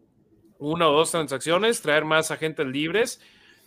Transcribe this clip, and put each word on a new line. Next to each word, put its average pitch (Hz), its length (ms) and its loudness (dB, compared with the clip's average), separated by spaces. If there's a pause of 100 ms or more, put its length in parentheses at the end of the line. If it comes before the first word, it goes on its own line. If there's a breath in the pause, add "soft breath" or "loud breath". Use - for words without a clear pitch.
(580)
una 160 300 0
o 143 40 4
dos 160 180 4
transacciones, 170 720 -2
traer 151 240 2
más 156 260 2
agentes 156 360 -4
libres, 160 540 -2 (460 soft breath)